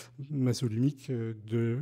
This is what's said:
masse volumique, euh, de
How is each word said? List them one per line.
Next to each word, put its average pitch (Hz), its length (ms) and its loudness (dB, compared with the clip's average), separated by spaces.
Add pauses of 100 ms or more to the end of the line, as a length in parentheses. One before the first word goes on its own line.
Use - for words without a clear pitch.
(280)
masse 131 340 2
volumique, 123 460 0
euh, 113 260 -4 (120)
de 117 360 2